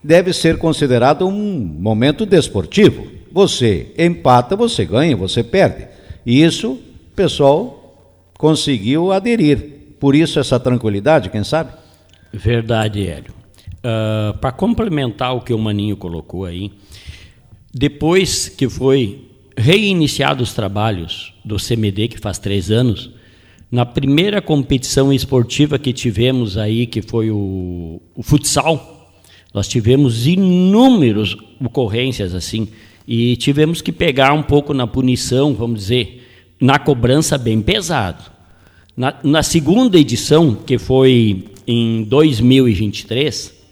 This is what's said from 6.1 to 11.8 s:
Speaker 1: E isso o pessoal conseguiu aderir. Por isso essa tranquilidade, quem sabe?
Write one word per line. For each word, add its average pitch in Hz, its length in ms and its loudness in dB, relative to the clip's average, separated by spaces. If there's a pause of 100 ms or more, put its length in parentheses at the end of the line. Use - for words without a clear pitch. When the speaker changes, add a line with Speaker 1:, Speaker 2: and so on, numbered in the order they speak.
Speaker 1:
E 123 160 4
isso 170 340 2
o 247 40 -20 (340)
pessoal 160 880 0 (380)
conseguiu 147 760 0
aderir. 190 880 -2
Por 139 160 2
isso 156 240 2
essa 135 180 0
tranquilidade, 117 720 0
quem 104 140 -4
sabe? 156 300 -4 (580)